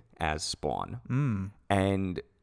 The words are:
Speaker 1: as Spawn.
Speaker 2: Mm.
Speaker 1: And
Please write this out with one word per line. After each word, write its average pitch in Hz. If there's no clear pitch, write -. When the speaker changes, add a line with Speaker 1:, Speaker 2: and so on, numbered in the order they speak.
Speaker 1:
as 78
Spawn. 53
Speaker 2:
Mm. 113
Speaker 1:
And 95